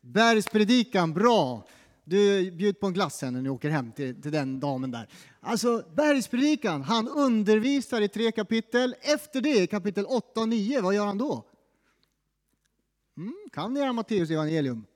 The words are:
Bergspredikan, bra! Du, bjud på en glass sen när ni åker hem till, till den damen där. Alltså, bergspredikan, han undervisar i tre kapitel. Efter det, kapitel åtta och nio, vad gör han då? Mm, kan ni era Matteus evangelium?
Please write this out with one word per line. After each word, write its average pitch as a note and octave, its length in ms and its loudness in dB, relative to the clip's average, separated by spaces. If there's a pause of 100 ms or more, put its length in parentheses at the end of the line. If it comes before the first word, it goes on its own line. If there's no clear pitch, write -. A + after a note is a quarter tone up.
Bergspredikan, G#3+ 1120 2
bra! E3+ 520 2 (380)
Du, G3 460 2
bjud F#3 300 -2
på G3+ 60 -2
en F#3+ 60 0
glass F#3 260 -2
sen B2+ 160 -4
när B2+ 80 -4
ni C3+ 60 -4
åker C#3 220 -4
hem B2+ 220 -2
till, B2+ 300 -8
till D3 100 -6
den C3+ 280 -2
damen C3 300 -4
där. A#2 180 -10 (320)
Alltså, A#3 440 -2 (120)
bergspredikan, C4+ 840 0
han A3+ 260 0
undervisar A#3+ 920 2
i G#3 80 2
tre A3 240 -2
kapitel. A3+ 680 -2
Efter C#4+ 400 -2
det, A3+ 260 2
kapitel G3+ 400 -4
åtta A3+ 340 -4
och A3+ 80 -2
nio, A#3 320 0
vad F#3+ 140 0
gör G#3 120 0
han G3+ 120 -4
då? A3 280 -4 (1700)
Mm, G3+ 180 -12 (180)
kan G3+ 220 -8
ni C#4+ 60 -2
era C4+ 120 0
Matteus G#3 380 -2
evangelium? D3+ 540 -2 (120)